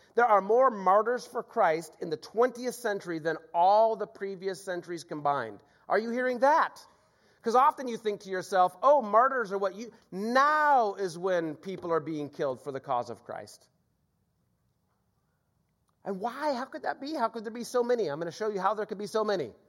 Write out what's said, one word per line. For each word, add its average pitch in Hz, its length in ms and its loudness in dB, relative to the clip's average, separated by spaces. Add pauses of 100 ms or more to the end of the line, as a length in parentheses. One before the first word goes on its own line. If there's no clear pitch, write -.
(160)
There 240 100 4
are 214 140 6
more 233 300 4
martyrs 214 560 2
for - 180 -8
Christ 170 560 0
in 180 100 -8
the 151 80 -4
twentieth 240 580 -2
century 190 440 -6
than 160 160 -4 (180)
all 208 440 4
the 202 100 -6
previous 190 560 -8
centuries 175 400 -8
combined. 139 560 -4 (300)
Are 196 100 2
you 226 120 -4
hearing 247 280 -2
that? 269 400 2 (640)
'Cause 226 140 0
often 269 320 2
you 226 80 -6
think 208 260 -6
to 190 80 -14
yourself, 180 540 0
"Oh, 285 180 6
martyrs 226 520 2
are 196 40 -2
what 190 160 -2
you," 214 200 -14 (180)
now 262 840 2
is 185 220 -6
when 175 380 -2
people 180 380 -8
are 160 80 2
being 147 280 -6
killed 139 320 -4
for 139 120 -10
the 131 80 -8
cause 120 280 -4
of 107 140 -14
Christ. - 420 -14 (2500)
And 190 160 -6
why? 269 340 -4
How 247 120 -6
could 302 160 -12
that - 180 -6
be? 285 140 -10
How 233 160 -2
could 226 160 -10
there 226 80 -10
be 240 100 -10
so 247 180 -2
many? 240 260 0
I'm 143 120 -4
gonna 170 120 -6
show 214 180 -6
you 202 100 -4
how 190 140 0
there 202 120 -6
could 202 120 -10
be 208 100 -8
so 220 160 -2
many. 170 300 -2 (160)